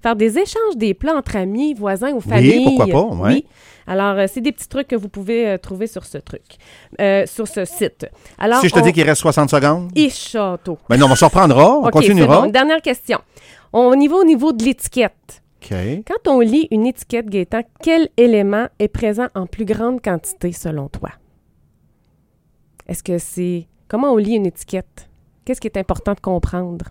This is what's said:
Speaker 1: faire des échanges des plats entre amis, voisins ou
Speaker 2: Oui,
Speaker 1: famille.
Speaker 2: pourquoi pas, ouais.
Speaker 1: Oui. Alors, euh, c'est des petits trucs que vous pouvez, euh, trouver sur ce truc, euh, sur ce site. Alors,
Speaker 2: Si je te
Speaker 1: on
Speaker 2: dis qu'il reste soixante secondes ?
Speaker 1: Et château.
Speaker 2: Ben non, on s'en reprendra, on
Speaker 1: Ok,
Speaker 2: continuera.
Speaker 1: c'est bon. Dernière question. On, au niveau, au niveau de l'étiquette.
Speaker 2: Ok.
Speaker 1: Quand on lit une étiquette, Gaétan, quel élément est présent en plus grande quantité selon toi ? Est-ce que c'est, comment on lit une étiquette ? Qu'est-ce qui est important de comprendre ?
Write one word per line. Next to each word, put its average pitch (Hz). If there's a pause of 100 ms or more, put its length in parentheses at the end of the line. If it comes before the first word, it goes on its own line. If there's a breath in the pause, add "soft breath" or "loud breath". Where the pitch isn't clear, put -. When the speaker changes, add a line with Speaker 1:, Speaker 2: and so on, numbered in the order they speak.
Speaker 1:
faire 233
des 220
échanges 415
des 208
plats 311
entre -
amis, 220
voisins 202
ou 233
Speaker 2:
Oui, 104
Speaker 1:
famille. 220
Speaker 2:
pourquoi 262
pas, 190
ouais. 90
Speaker 1:
Oui. 285 (420 soft breath)
Alors, 196
euh, 196
c'est 220
des 262
petits -
trucs 269
que 247
vous 202
pouvez, 220
euh, 190
trouver 190
sur 190
ce -
truc, - (580 soft breath)
euh, 196
sur 220
ce 190
site. - (320 soft breath)
Alors, 240
Speaker 2:
Si 185
je -
te -
Speaker 1:
on 160
Speaker 2:
dis 175
qu'il 160
reste 147
soixante 147
secondes ? 156
Speaker 1:
Et 302
château. 190 (100)
Speaker 2:
Ben -
non, 139
on 131
s'en 165
reprendra, 170
on 277
Speaker 1:
Ok, 240
Speaker 2:
continuera. 160
Speaker 1:
c'est 214
bon. 302
Dernière 302
question. 254 (560 soft breath)
On, 247
au 254
niveau, 294
au -
niveau 311
de 226
l'étiquette. - (180)
Speaker 2:
Ok. - (300)
Speaker 1:
Quand 381
on 269
lit 240
une 220
étiquette, 233
Gaétan, 202 (200)
quel 330
élément 214 (100)
est 208
présent 220
en 185
plus 220
grande 226
quantité 175
selon 156
toi ? - (1800)
Est-ce -
que 175
c'est, 175 (220)
comment 262
on 233
lit 214
une 208
étiquette ? - (360)
Qu'est-ce 254
qui -
est -
important 190
de -
comprendre ? 175